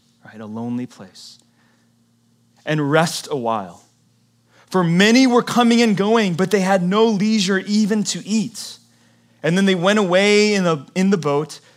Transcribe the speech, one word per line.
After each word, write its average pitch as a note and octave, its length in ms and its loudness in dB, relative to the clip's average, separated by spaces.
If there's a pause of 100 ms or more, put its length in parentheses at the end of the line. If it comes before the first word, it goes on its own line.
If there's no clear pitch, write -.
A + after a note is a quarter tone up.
(240)
right, - 160 -20
a A2 60 -14
lonely A#2+ 400 -8
place, - 520 -20 (1300)
"'and D3+ 260 -2
rest D#3+ 400 0
a D#3 60 -4
while. A2+ 480 -6 (840)
For F#3 120 0
many G3+ 440 4
were A#3+ 160 2
coming A#3 400 2
and A3 140 2
going, G3+ 380 0
but F#3+ 160 -2
they G#3 100 2
had F#3+ 220 0
no G3+ 240 2
leisure G#3 520 0
even G#3 460 -2
to E3 220 -8
eat.' G3 520 -6 (640)
And D#3+ 140 0
then G3 100 2
they F#3+ 80 2
went F#3+ 240 2
away G#3 560 2
in G3 100 0
the, D#3+ 300 -2
in F#3+ 160 2
the G3 80 2
boat D3 420 -4 (160)